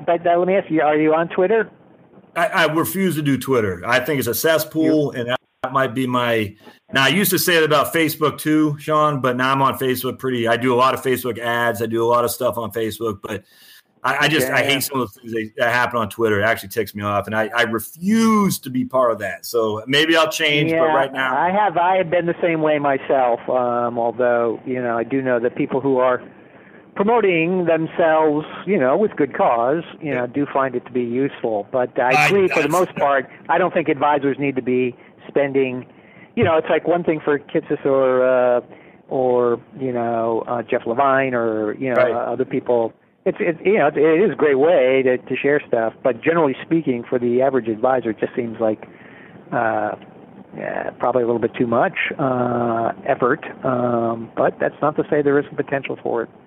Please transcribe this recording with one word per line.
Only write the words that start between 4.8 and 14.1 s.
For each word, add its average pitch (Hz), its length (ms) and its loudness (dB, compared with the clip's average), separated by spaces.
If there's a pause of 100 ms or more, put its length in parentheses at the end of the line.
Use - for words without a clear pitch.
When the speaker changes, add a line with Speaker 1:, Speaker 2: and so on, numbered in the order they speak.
Speaker 1:
You 151 280 2
Speaker 2:
and 120 180 -4
that, 127 100 -2 (220)
that 127 100 -6
might 131 220 0
be 131 120 0
my. 117 480 0 (380)
Now, 135 120 2
I 135 40 4
used 180 220 2
to 180 80 2
say 175 180 2
it 160 60 4
about 147 320 2
Facebook 151 440 0
too, 156 400 0
Sean, 151 440 0
but 123 140 0
now 127 160 0
I'm 139 100 2
on 131 160 2
Facebook 127 400 -2
pretty. 123 300 -2
I 117 100 2
do 127 160 2
a - 20 2
lot 127 180 4
of 127 80 -8
Facebook 123 360 -2
ads. 117 420 -2
I 117 60 -2
do 113 180 0
a - 20 2
lot 120 180 2
of 117 60 0
stuff 123 280 -4
on 110 140 -6
Facebook, 110 500 -4
but 107 220 -8 (600)
I, 143 220 0